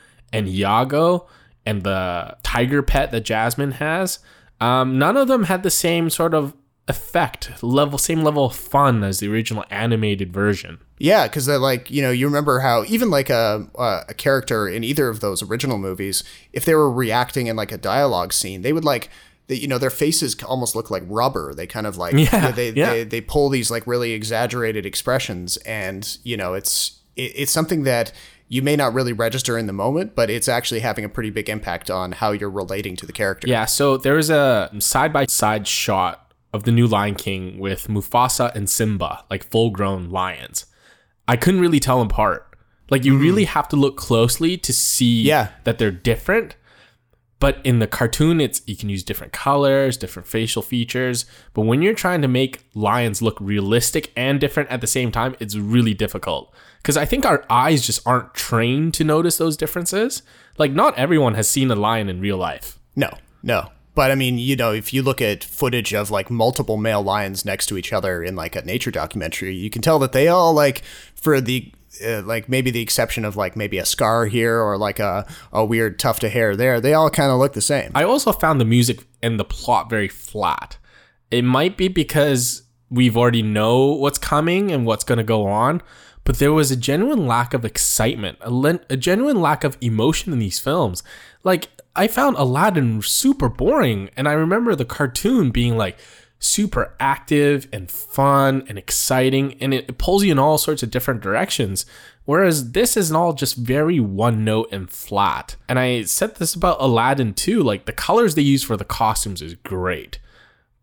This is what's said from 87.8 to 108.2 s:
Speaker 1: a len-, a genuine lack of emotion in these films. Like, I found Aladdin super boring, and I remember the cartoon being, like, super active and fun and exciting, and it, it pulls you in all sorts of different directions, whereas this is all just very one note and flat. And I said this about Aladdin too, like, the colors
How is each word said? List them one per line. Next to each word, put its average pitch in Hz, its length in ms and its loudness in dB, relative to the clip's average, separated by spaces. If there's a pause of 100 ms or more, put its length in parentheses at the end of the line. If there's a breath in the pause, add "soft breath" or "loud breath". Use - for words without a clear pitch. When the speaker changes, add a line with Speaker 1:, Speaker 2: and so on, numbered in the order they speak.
Speaker 1:
a 110 80 -12
len-, 139 400 2
a 135 80 -4
genuine 202 460 2
lack 151 220 0
of 139 180 -2
emotion 123 500 0
in 131 60 0
these 101 200 -2
films. 135 440 -2 (420 loud breath)
Like, 185 240 0 (260)
I 196 120 2
found 254 320 2
Aladdin 135 640 2
super 262 480 2
boring, 131 640 0
and 135 100 -2
I 147 60 2
remember 185 420 2
the 131 120 -2
cartoon 151 640 2
being, 120 260 0
like, 98 220 -2 (400 loud breath)
super - 600 -2
active 143 720 2
and 95 200 -10
fun 135 760 2
and 101 120 -12
exciting, 131 800 0
and 135 140 0
it, - 160 -2
it 123 80 -12
pulls 202 260 2
you 190 80 4
in 139 60 4
all 151 180 4
sorts 151 260 0
of 117 80 -4
different 120 300 -2
directions, 104 640 -2 (400 loud breath)
whereas 151 480 2
this 233 240 2
is 170 160 0
all 165 220 2
just 135 220 -2
very 143 440 2
one 107 420 2
note 110 300 0
and 95 160 -8
flat. - 680 -2 (120)
And 127 100 0
I 123 260 0
said - 320 -2
this 165 180 -4
about 175 260 0
Aladdin 127 540 2
too, 208 280 0
like, 107 220 0
the - 80 -8
colors 202 440 2